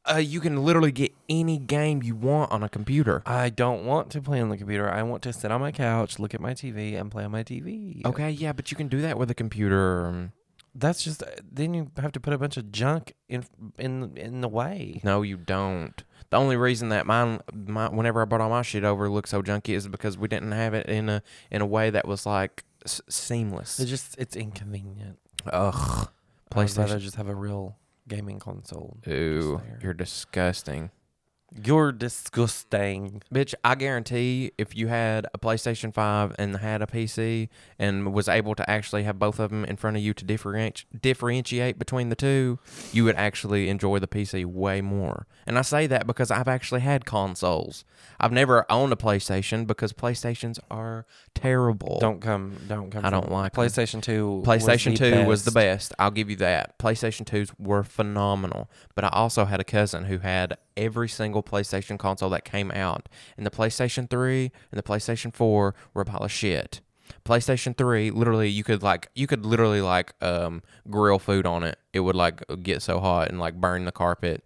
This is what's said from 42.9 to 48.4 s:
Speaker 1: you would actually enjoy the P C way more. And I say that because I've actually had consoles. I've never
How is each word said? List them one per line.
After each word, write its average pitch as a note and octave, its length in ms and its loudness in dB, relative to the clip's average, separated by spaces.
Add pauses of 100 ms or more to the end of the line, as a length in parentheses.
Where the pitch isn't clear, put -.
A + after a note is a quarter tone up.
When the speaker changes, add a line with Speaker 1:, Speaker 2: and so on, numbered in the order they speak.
Speaker 1:
you A2+ 140 6
would A2 100 6
actually G2+ 540 0
enjoy G2+ 300 2
the F#2+ 100 0
P G#2 160 -2
C F#2+ 180 -4
way F#2+ 380 0
more. G2 440 -2 (200)
And A#2 120 0
I B2+ 40 6
say D3 260 2
that B2+ 180 0
because A#2+ 260 0
I've B2 180 2
actually B2+ 320 0
had C#3 240 2
consoles. F#2 800 -2 (340)
I've A2+ 140 4
never B2+ 360 6